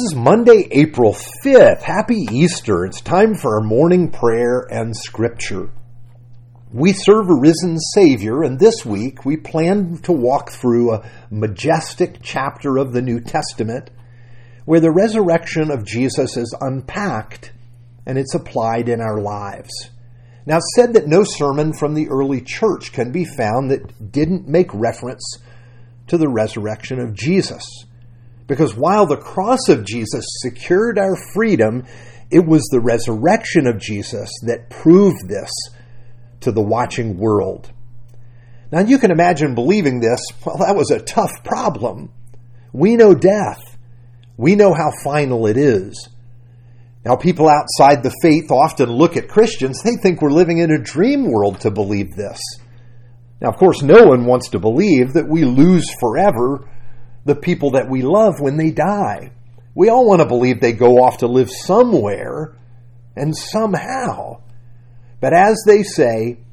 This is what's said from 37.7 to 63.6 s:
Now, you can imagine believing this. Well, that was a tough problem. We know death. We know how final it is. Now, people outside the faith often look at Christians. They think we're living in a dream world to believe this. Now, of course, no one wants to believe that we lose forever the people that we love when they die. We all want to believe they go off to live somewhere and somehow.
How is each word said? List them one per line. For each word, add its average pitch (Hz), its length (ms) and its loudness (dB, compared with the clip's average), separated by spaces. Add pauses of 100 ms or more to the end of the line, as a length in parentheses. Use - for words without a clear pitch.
Now, 165 120 0
you 247 160 4
can 214 140 2
imagine 156 440 2
believing 135 460 0
this. 117 180 0 (260)
Well, - 120 -8
that 190 180 0
was 180 160 0
a - 80 0
tough - 320 -4 (140)
problem. 123 640 -6 (600)
We 202 240 2
know 208 180 8
death. 180 640 -2 (580)
We 151 200 2
know 202 180 4
how 151 180 -2 (140)
final 135 420 -2
it 107 80 2
is. 117 540 0 (960)
Now, 120 100 2
people 160 320 2
outside 143 560 4
the 127 180 -2
faith 160 300 2
often 135 400 2
look 151 240 2
at 123 140 -6
Christians. - 520 0
They 233 140 -2
think 175 260 0
we're 147 100 2
living 165 260 4
in 170 120 0
a 151 140 0
dream 233 480 0
world 101 300 0
to 107 100 0
believe 101 460 -4
this. 101 240 -10 (1000)
Now, 117 120 -2
of - 40 -8
course, 180 260 4
no 135 220 10
one 123 220 6
wants 123 240 0
to 104 100 -4
believe 131 540 2
that 151 160 0
we 156 160 2
lose 151 440 4 (120)
forever 135 680 0 (580)
the 143 80 2
people 147 380 -2
that 127 180 0
we 131 120 -2
love 165 400 2
when 143 160 -2
they 160 120 0
die. 180 640 -4 (420)
We 185 140 4
all 240 180 4
want 190 140 6
to 147 80 4
believe 123 320 0
they 120 140 2
go 123 280 6
off 123 180 2
to 123 80 -2
live 123 220 2
somewhere 151 1080 -2 (580)
and 147 180 -4
somehow. 214 1080 -6 (800)